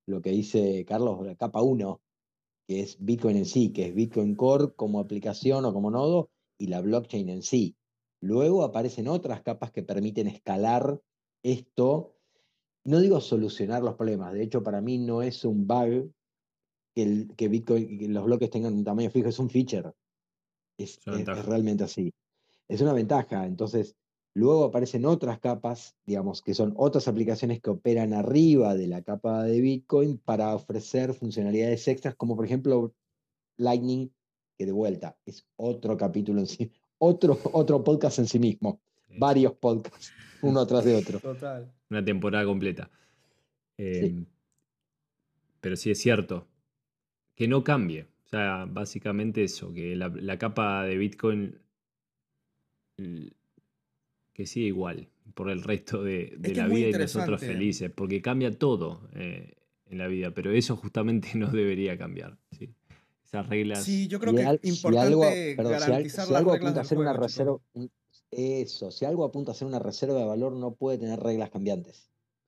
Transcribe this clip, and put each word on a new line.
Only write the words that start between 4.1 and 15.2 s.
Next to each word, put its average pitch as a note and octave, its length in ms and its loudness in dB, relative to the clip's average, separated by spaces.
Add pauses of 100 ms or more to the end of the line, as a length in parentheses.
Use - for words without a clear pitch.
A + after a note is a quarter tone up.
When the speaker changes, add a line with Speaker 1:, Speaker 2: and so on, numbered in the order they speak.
Speaker 1:
Core C#3 380 4
como G#2 260 -2
aplicación G#2+ 640 -2
o G#2 80 0
como G2+ 160 0
nodo, D3+ 400 2 (280)
y G2 100 -6
la F2+ 120 -4
blockchain G#2 480 -2
en F#2 140 -8
sí. A2 340 0 (440)
Luego C#3+ 440 2
aparecen A#2 440 -4
otras D3+ 340 -4
capas A2+ 280 -6
que G2+ 120 -6
permiten G#2 440 -2
escalar A2+ 760 0 (440)
esto. B2+ 720 0 (680)
No D3+ 160 6
digo F#3 200 6
solucionar A2 640 -2
los A2+ 120 0
problemas, G2+ 380 -2
de G#2 100 -4
hecho, A2+ 200 -2
para G2+ 180 -2
mí B2 180 -2
no A#2 240 -2